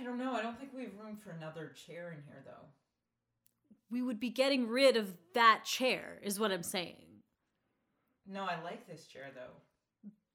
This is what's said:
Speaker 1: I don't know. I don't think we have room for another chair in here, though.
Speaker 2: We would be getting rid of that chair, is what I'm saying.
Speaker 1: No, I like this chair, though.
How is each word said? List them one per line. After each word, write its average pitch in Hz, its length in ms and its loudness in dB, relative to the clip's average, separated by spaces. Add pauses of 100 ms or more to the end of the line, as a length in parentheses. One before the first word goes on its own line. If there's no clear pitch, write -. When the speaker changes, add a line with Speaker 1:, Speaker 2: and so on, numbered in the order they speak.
Speaker 1:
I 254 40 -8
don't 247 140 -4
know. 262 160 0
I 220 80 0
don't 233 160 -4
think 277 160 -12
we 262 80 -8
have 208 100 -10 (100)
room 214 140 -10
for 202 140 -16
another 160 420 -10 (140)
chair 170 300 -12
in 147 100 -14
here, - 180 -18
though. - 220 -18 (1200)
Speaker 2:
We 247 120 -2
would 247 180 -2
be 247 100 0
getting 262 380 4
rid 247 280 8
of 202 160 0 (220)
that 226 300 8
chair, - 580 0
is 196 180 -4
what 214 120 2
I'm 175 100 -2
saying. 175 440 -6 (1200)
Speaker 1:
No, 196 180 -6
I 170 180 -4
like 190 260 -10
this 160 180 -16
chair, 135 280 -14
though. - 760 -20 (240)